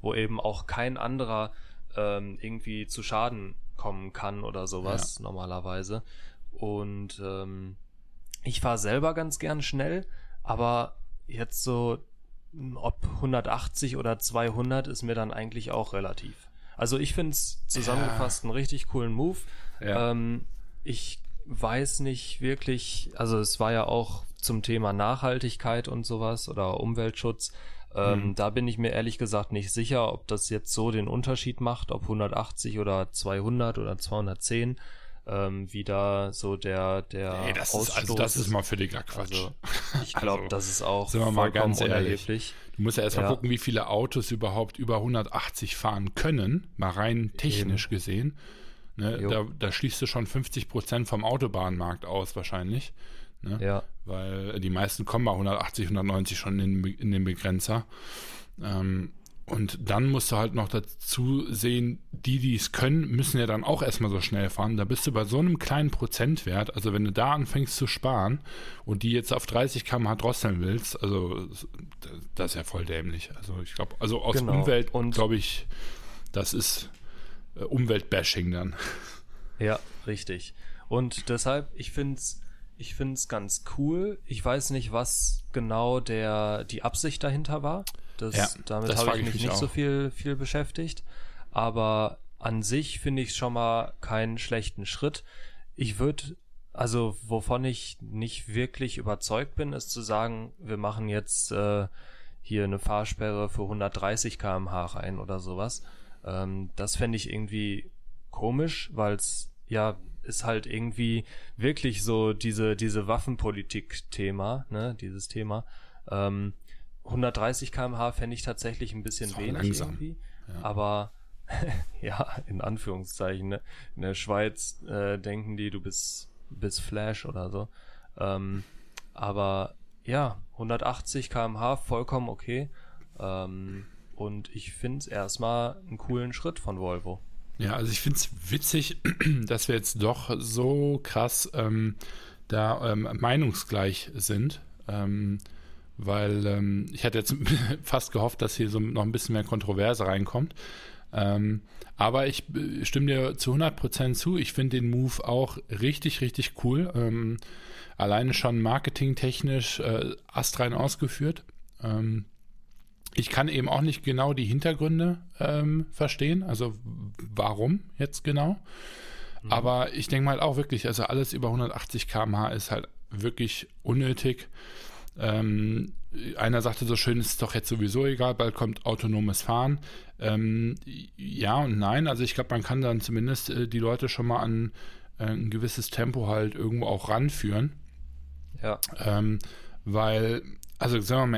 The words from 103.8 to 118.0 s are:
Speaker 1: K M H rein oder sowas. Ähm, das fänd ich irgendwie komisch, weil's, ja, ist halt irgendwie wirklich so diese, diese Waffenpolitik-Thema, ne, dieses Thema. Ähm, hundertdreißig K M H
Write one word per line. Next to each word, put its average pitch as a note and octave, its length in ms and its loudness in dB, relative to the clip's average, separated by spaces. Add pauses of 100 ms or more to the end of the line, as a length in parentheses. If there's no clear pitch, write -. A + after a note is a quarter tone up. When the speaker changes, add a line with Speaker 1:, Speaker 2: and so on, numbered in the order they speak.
Speaker 1:
K F#2+ 180 0
M F#2+ 140 -2
H F2+ 160 -2
rein F#2 320 -4
oder G2 220 -4
sowas. F#2 420 -4 (420)
Ähm, F#2+ 520 -4
das G2 200 0
fänd A#2 180 2
ich G#2 180 -4
irgendwie G2+ 580 -2 (400)
komisch, C#3 640 0
weil's, - 560 0 (160)
ja, G#2+ 300 2 (280)
ist A2 200 -2
halt A2+ 220 0
irgendwie A2+ 580 0 (320)
wirklich B2 460 2
so A2 320 4
diese, A2 420 2
diese G#2 300 2
Waffenpolitik-Thema, G#2 1600 -2
ne, A2+ 300 -2
dieses G2 280 -8
Thema. A2 360 -4 (460)
Ähm, G2+ 420 0 (520)
hundertdreißig A#2+ 680 0
K B2+ 140 -2
M B2 120 -4
H A#2+ 140 0